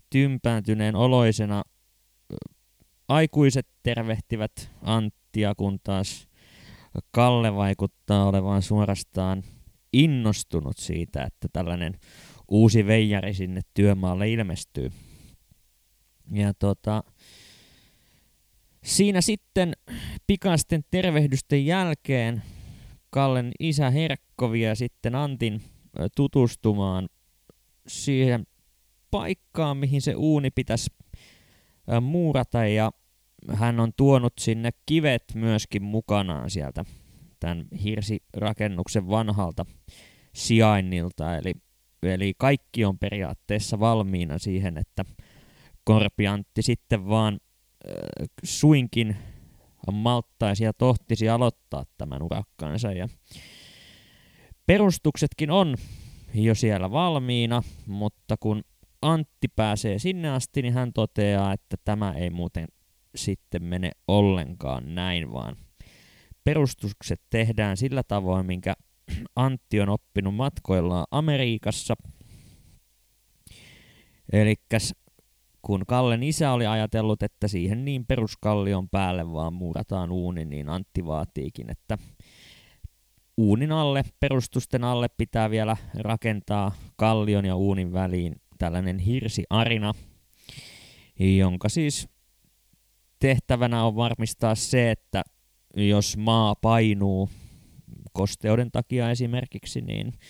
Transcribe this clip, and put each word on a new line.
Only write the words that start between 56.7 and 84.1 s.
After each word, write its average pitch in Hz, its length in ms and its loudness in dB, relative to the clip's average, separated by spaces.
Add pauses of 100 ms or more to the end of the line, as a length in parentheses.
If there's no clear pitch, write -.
valmiina, 123 720 0 (240)
mutta 104 540 -6
kun 107 220 -2 (400)
Antti 156 540 0
pääsee 104 420 0
sinne 170 320 -4
asti, 131 320 -4
niin 123 120 0
hän 123 180 -2
toteaa, 101 600 0
että - 320 -8
tämä 104 280 -2
ei 87 180 -4
muuten 85 380 -6 (460)
sitten - 500 -6
mene 90 260 -4 (180)
ollenkaan 82 880 0
näin, 87 380 -4
vaan 60 240 -10 (880)
perustukset - 760 -2 (100)
tehdään 110 460 0
sillä 127 260 -2
tavoin, 92 440 -2
minkä 92 280 -4 (600)
Antti 123 440 0
on 98 80 2
oppinut 101 460 -2
matkoillaan 90 760 -2
Amerikassa. 131 840 -2 (2500)
Elikkäs 107 640 0 (680)
kun 98 240 -2
Kallen 123 360 0
isä 147 300 0
oli 120 140 0
ajatellut, 110 560 -2
että 104 260 -4
siihen 98 360 -2
niin 135 220 -4
peruskallion 104 800 -2
päälle 90 440 -2
vaan 80 200 -4
muurataan 90 600 -6
uuni, 90 320 -4
niin 73 240 -8
Antti 87 380 -6
vaatiikin, 78 640 -8
että - 280 -8 (1400)
uunin 113 360 2
alle, 143 320 0 (160)